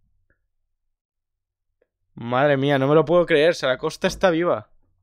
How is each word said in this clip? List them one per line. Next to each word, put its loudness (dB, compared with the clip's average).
Madre 0
mía, 0
no 0
me 2
lo 4
puedo 2
creer. 2
Saracosta -4
está 0
viva. -2